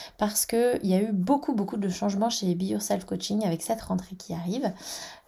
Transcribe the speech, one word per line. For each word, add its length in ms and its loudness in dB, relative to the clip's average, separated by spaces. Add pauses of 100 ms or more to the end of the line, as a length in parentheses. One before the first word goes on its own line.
(180)
Parce 280 0
qu'il 380 2
y 100 4
a 80 6
eu 100 0
beaucoup, 420 2
beaucoup 220 0
de 140 0
changements 400 0
chez 260 0
Be 60 -2
Yourself 420 0
Coaching 420 -2
avec 160 2
cette 200 -2
rentrée 340 -4
qui 180 -10
arrive. 380 -2 (560)